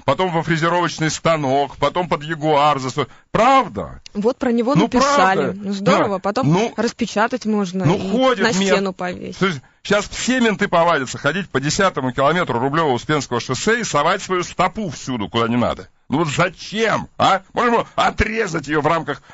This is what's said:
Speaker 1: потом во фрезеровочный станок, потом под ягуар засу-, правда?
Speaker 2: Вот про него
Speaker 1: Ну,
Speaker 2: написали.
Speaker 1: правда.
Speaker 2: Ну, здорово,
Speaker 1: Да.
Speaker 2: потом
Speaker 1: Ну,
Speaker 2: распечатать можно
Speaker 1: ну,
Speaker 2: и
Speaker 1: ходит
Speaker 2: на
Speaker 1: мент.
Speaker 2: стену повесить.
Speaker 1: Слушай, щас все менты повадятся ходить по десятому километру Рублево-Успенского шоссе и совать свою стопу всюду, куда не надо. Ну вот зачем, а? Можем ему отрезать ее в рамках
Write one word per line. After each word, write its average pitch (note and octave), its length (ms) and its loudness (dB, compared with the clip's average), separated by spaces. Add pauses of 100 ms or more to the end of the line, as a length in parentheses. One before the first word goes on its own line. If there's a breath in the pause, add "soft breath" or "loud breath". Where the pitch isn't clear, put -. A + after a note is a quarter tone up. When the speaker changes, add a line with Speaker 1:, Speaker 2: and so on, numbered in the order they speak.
Speaker 1:
потом F3 280 0
во E3 100 0
фрезеровочный D#3+ 680 0
станок, C#3+ 640 0
потом D3 320 -2
под D3+ 160 -2
ягуар D3+ 540 2
засу-, C3 300 -4 (240 soft breath)
правда? F3+ 680 2 (140)
Speaker 2:
Вот G#3 220 0
про B3 140 -2
него A#3 240 2
Speaker 1:
Ну, C4+ 100 4
Speaker 2:
написали. B3 600 2
Speaker 1:
правда. F#3+ 180 -6
Speaker 2:
Ну, G3 100 -4
здорово, G#3+ 440 0
Speaker 1:
Да. - 40 -2
Speaker 2:
потом G3+ 320 0
Speaker 1:
Ну, G#3 240 2
Speaker 2:
распечатать A3+ 720 -2
можно F#3+ 380 -2
Speaker 1:
ну, F3 120 4
Speaker 2:
и F#3+ 140 -4
Speaker 1:
ходит B3 340 2
Speaker 2:
на A3 140 2
Speaker 1:
мент. G3 140 2
Speaker 2:
стену G3 200 0
повесить. F#3 460 -10
Speaker 1:
Слушай, F3 220 -2 (220 soft breath)
щас G3+ 260 0
все B3+ 320 -2
менты G#3 280 0
повадятся E3 500 2
ходить E3 320 -2
по C3 100 -2
десятому D3+ 520 0
километру C#3 480 0
Рублево-Успенского C#3 800 0
шоссе A3 400 0
и G#3 40 -4
совать F3 380 0
свою F#3 200 -4
стопу F3+ 480 -4
всюду, A#2+ 400 -6
куда A#2 180 0
не A#2+ 80 0
надо. F2 320 -2 (220)
Ну C3 80 0
вот E3+ 100 0
зачем, F3 880 -2
а? F3+ 240 2 (140)
Можем A#3 200 2
ему G#3 200 2
отрезать F#3+ 720 -2
ее D3+ 140 0
в D3 40 2
рамках D#3 360 -2 (120)